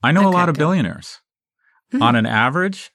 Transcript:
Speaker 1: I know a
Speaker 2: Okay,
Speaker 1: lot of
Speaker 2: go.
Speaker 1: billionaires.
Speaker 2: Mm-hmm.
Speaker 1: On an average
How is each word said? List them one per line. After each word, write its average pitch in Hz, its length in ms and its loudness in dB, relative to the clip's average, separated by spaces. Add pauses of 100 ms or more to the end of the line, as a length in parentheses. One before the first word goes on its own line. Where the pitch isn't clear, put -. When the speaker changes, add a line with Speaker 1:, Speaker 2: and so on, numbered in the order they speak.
Speaker 1:
I 127 100 2
know 196 120 4
a 196 40 4
Speaker 2:
Okay, 185 80 2
Speaker 1:
lot 175 120 2
of 151 100 0
Speaker 2:
go. 151 80 2
Speaker 1:
billionaires. 165 540 -4 (720)
Speaker 2:
Mm-hmm. 254 100 -2
Speaker 1:
On 120 140 4
an 110 100 2
average 143 680 -2